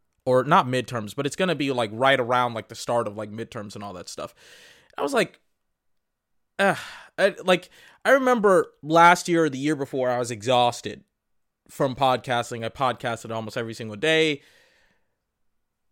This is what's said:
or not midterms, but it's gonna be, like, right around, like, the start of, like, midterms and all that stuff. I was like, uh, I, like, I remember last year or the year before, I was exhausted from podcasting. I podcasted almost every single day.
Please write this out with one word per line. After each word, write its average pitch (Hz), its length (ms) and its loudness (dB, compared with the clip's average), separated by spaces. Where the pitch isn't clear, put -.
or 127 200 2
not 160 220 2
midterms, 120 500 -6
but 139 80 -4
it's 139 120 -6
gonna 185 180 0
be, 139 180 -2
like, 120 180 -2
right 127 300 2
around, 123 320 0
like, 110 160 -10
the 117 60 -18
start 117 340 -2
of, 104 80 -10
like, 107 160 -10
midterms 107 420 -12
and 104 80 -14
all 101 120 -12
that 90 160 -16
stuff. - 240 -12
I - 20 -10
was 277 140 -4
like, 214 260 -2
uh, 196 160 2
I, 190 260 2
like, 180 280 0
I 208 60 2
remember 240 560 4
last 170 440 6
year 165 200 2
or - 20 -2
the 135 80 -4
year 143 180 -2
before, 131 360 -2
I 120 80 0
was 120 120 -4
exhausted 120 720 0
from 135 240 -2
podcasting. 123 680 -2
I 113 60 -6
podcasted 120 640 -6
almost 110 220 -8
every 117 160 -6
single 110 240 -12
day. 156 460 0